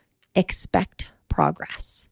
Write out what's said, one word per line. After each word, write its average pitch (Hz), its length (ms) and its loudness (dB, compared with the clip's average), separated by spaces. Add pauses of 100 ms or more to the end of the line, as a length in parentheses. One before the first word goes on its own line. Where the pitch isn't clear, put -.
(340)
expect - 760 0 (180)
progress. - 840 -2